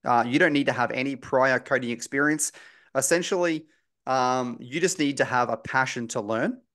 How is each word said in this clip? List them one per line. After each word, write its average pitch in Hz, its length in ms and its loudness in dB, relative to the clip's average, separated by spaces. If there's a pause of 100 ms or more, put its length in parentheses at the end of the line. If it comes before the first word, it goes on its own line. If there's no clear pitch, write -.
Uh, 120 240 2
you 135 120 4
don't 170 140 6
need 143 120 2
to 127 80 2
have 123 180 -2
any 131 240 -4
prior 131 440 2
coding 123 320 -2
experience. 147 600 -2 (440)
Essentially, 170 720 0 (380)
um, 127 540 0
you 135 220 -6
just 180 180 -2
need 139 180 0
to 131 80 2
have 123 240 0
a 113 80 -2
passion 127 520 -2
to 120 120 -4
learn. 117 380 -2 (160)